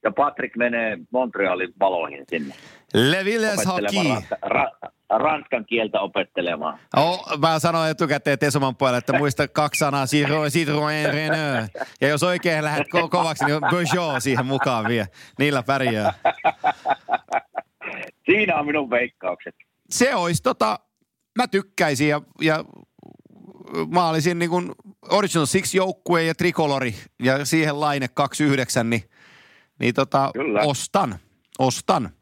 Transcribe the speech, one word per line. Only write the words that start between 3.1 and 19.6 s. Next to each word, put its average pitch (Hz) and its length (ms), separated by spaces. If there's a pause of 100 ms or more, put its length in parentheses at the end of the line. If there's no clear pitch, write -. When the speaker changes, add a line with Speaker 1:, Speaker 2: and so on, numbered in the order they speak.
Speaker 2:
Villes 214 420
Speaker 1:
Opettelemaan 185 560
Speaker 2:
Hockey. - 200
Speaker 1:
ranska-, - 60
ra-, - 420 (200)
ranskan 135 560
kieltä 110 340
opettelemaan. 87 800 (180)
Speaker 2:
Oh, 160 420
mä 160 200
sanoin 165 320
etukäteen 143 480
Tesoman 139 380
puolelle, 127 220
että 131 200
muista 143 300
kaksi 151 300
sanaa, 139 260
Citro-, 147 440
Citroën, 151 680
Renault. 147 560 (300)
Ja 135 80
jos 147 140
oikein 170 420
lähdet 151 300
ko-, 170 140
kovaksi, 165 360
niin 151 160 (100)
Peugeot 165 520
siihen 127 240
mukaan 131 420
vielä. 113 180 (320)
Niillä 139 240
pärjää. 117 500 (2250)
Speaker 1:
Siinä 190 320
on 147 80
minun 147 240
veikkaukset. 113 640 (360)